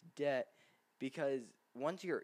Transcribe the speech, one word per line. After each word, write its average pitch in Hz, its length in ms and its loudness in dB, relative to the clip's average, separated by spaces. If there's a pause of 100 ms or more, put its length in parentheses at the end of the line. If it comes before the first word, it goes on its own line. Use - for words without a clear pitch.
(140)
debt 139 340 2 (520)
because 135 400 0 (340)
once 160 300 -2
you're 156 200 0